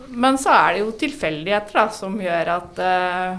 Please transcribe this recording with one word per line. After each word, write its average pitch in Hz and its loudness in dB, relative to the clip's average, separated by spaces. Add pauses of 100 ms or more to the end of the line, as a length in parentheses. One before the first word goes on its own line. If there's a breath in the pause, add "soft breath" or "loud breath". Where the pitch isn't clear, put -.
(100)
men 254 2
så 302 2
er 175 6
det 196 0
jo 214 -2
tilfeldigheter 202 -2
da, - 4
som 196 -6
gjør 170 -2
at, 180 -6
eh, 185 -2